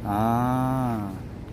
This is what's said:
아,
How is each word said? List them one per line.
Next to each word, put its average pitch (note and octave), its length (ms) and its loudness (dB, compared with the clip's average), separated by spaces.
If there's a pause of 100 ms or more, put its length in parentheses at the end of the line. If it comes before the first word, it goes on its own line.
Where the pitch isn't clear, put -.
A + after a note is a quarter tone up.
아, A#2+ 1040 2 (420)